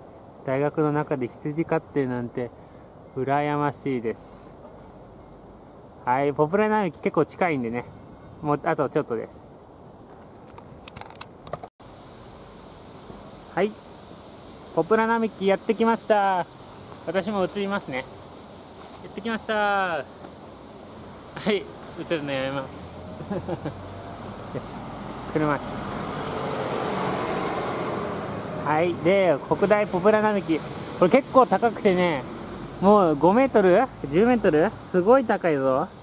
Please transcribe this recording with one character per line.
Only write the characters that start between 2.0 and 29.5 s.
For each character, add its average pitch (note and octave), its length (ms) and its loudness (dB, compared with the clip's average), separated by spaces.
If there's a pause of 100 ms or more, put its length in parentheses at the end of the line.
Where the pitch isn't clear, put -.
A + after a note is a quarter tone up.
る B2+ 60 0
な B2 140 -4
ん A#2+ 60 -6
て A#2+ 240 -6 (640)
羨 D3 420 0
ま D3 140 0
し C3 260 -4
い - 20 -4
で A2 140 -4
す。 - 400 -20 (1500)
は B2+ 180 2
い、 C#3+ 100 2
ポ D3+ 140 2
プ F3+ 120 0
ラ G#3+ 100 4
並 G#3 240 0
木 - 80 -16
結 - 120 -2
構 D#3 120 4
近 F3+ 260 -2
い C#3+ 80 0
ん B2+ 40 -2
で A2+ 80 -2
ね。 A#2+ 160 -6 (540)
も D3 140 0
う、 C#3+ 80 -2
あ E3 140 2
と C3+ 120 0
ち D3+ 120 0
ょ - 20 0
っ - 20 -2
と A#2 120 -6
で A2 120 -6
す。 - 180 -20 (4000)
は E3+ 60 2
い。 G#3+ 100 0 (1040)
ポ E3 80 4
プ A3 120 4
ラ A3+ 120 4
並 A3+ 220 0
木 G3 160 -4
や G3 100 4
っ - 20 0
て A3 160 0
き G#3 100 2
ま A3+ 120 4
し - 100 -8
た。 G3 400 4 (600)
私 F#3+ 260 -2
も G3 100 0
映 F3+ 140 2
り G3 100 -2
ま G3 140 -2
す - 100 -14
ね。 B2+ 140 -4 (1000)
や - 80 -14
っ - 40 -16
て G#3 60 -10
き A3+ 100 -6
ま A3 80 -2
し - 80 -12
た。 A3 80 0
は G3 500 0 (1400)
い、 G#3 100 2
映 F3+ 60 -2 (520)
る D3+ 80 -2
の C#3+ 100 -6
や C3+ 100 -2
め C3+ 100 -2
ま C#3 100 -4
す。 C3 40 -8 (500)
<laughs> - 100 -12
よ G3 120 -6
い - 20 -8
し - 0 -
ょ。 - 1900 -10
車 D3+ 260 2
来 - 20 -6
ち - 40 -10
ゃ - 20 -10
っ - 60 -8 (3000)
た。 C#3+ 60 0
は D#3 100 2
い。 F3 140 0
で、 E3+ 420 4 (100)
国 E3 200 2